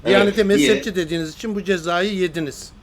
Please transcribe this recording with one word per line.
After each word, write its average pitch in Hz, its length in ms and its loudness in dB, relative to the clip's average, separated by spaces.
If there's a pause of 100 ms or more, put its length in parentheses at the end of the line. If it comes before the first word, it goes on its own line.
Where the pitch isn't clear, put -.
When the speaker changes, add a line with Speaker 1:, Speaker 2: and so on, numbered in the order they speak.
Speaker 1:
Diyanet'e 202 280 4
Speaker 2:
diye. 214 80 2
Speaker 1:
mezhepçi 202 520 2
dediğiniz 165 400 -4
için 220 200 -8
bu 196 80 -6
cezayı 180 520 -2
yediniz. 165 560 -4 (120)